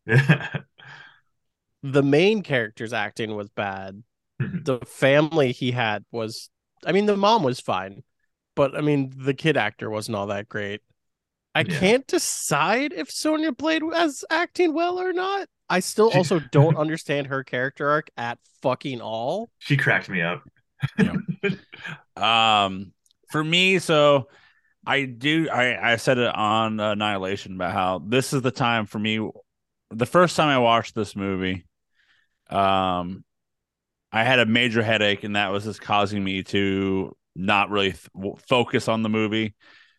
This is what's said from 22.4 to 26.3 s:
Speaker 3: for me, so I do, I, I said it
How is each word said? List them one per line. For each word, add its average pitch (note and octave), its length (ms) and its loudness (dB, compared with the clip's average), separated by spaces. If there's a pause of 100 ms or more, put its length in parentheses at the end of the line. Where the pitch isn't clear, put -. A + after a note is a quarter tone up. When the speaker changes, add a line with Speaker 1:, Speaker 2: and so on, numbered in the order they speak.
Speaker 3:
for D#3 140 -2
me, F3+ 340 2
so D3 500 4 (580)
I C3+ 180 0
do, C3+ 460 0
I, A#2+ 420 2
I A#2 40 4
said B2+ 220 2
it A#2 160 0